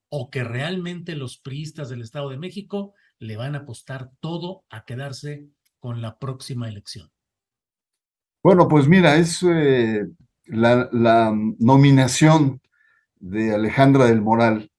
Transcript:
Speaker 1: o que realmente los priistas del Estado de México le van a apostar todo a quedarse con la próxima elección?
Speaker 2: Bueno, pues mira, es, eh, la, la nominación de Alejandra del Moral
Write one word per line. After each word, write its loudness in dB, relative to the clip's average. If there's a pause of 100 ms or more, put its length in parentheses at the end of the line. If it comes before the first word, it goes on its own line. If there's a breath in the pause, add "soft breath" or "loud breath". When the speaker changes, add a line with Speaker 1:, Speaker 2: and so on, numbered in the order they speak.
Speaker 1:
o -10
que -8
realmente -8
los -12
priistas -14
del -12
Estado -12
de -14
México -12 (260)
le -12
van -10
a -8
apostar -16
todo -12
a -20
quedarse -14 (280)
con -12
la -14
próxima -12
elección? -20 (1300)
Speaker 2:
Bueno, 6
pues 4
mira, 6
es, 0
eh, 0 (420)
la, 2
la 2 (260)
nominación 4 (600)
de -4
Alejandra 4
del 4
Moral 0